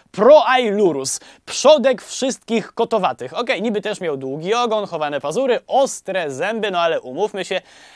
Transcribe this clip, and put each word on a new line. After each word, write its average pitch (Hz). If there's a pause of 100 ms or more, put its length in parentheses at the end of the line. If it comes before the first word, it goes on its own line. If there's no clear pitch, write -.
(120)
Proailurus, 214 (260)
przodek 262
wszystkich -
kotowatych. 180
Okej, 226
niby 208
też 202
miał 156
długi 147
ogon, 220
chowane 147
pazury, 220
ostre 190
zęby, 202
no 180
ale 160
umówmy 175
się, 185 (340)